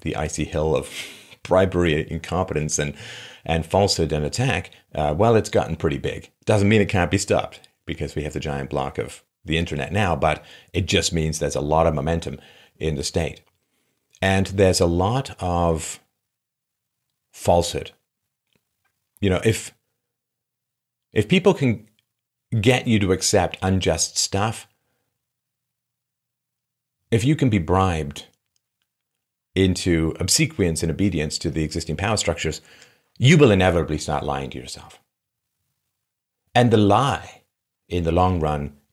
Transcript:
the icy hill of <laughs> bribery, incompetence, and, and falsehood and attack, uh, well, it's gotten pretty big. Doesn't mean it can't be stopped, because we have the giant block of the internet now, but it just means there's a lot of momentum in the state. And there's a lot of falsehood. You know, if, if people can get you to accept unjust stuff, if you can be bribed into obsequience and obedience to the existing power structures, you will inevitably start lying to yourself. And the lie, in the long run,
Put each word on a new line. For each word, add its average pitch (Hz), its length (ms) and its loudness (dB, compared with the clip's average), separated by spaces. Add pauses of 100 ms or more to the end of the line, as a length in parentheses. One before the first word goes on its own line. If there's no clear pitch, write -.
the - 160 -4
icy 78 280 -6
hill 76 300 -2
of 67 160 -4 (280)
<laughs> - 240 -20
bribery, 87 680 2
incompetence, 80 680 -4
and, 73 160 -4 (500)
and 82 220 -2
falsehood 95 460 0
and 76 120 -2
attack, 92 460 -4 (240)
uh, 76 220 -2
well, 110 200 4
it's - 140 0
gotten 82 260 -2
pretty 71 220 -2
big. - 320 -8 (140)
Doesn't 101 240 2
mean 107 120 4
it 92 80 2
can't 87 220 0
be 98 80 2
stopped, - 500 -2 (180)
because 76 280 -8
we 78 80 -4
have 73 100 -8
the 78 80 -6
giant 69 300 -6
block 71 280 -4
of - 240 -10 (220)
the 80 140 0
internet 78 340 -4
now, 92 240 0
but 76 280 0 (280)
it 90 140 -2
just 87 260 0
means 80 260 -2
there's 71 180 -4
a 65 40 -2
lot 78 260 2
of 80 80 2
momentum 76 460 -4 (380)
in 78 180 -4
the 69 80 -6
state. - 380 -4 (800)
And 95 280 2
there's 95 320 2
a 90 60 4
lot 95 540 -2
of 87 600 -2 (1300)
falsehood. - 600 0 (1300)
You 101 100 2
know, 92 140 0
if, - 280 -2 (1400)
if 110 160 0
people 185 260 4
can 120 340 -2 (720)
get 120 260 2
you 113 120 2
to 98 140 2
accept 92 500 0
unjust 92 560 0
stuff, 104 480 -4 (2500)
if 113 140 2
you 143 120 4
can 139 120 2
be 107 100 2
bribed 85 680 0 (1300)
into 87 640 2
obsequience 92 640 0
and 85 80 -2
obedience 78 480 -2
to 85 120 -4
the 78 120 -2
existing 78 340 -6
power 104 200 -2
structures, - 440 -4 (580)
you 143 200 6
will 143 120 8
inevitably 85 480 2
start 71 260 -4
lying 69 260 -6
to - 80 -12
yourself. - 400 -18 (1600)
And 120 160 6
the 110 60 6
lie, 107 680 2 (460)
in 87 160 -2
the 82 80 2
long 90 280 2
run, 73 360 -4 (160)